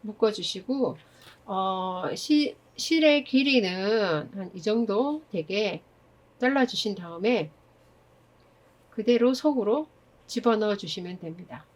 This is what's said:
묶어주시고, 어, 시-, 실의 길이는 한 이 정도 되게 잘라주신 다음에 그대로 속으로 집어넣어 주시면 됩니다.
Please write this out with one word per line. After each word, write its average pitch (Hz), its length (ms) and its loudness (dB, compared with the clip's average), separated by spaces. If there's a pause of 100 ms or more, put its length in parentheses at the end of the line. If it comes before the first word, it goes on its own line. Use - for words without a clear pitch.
묶어주시고, 214 920 -2 (500)
어, 185 580 -4 (100)
시-, 302 420 0 (200)
실의 302 480 4
길이는 208 1080 2
한 190 200 -10
이 180 80 -12
정도 233 680 0
되게 190 520 -4 (560)
잘라주신 254 560 0
다음에 175 560 -2 (1400)
그대로 240 420 4
속으로 262 540 0 (400)
집어넣어 214 500 0
주시면 180 440 -10
됩니다. 170 440 -14 (120)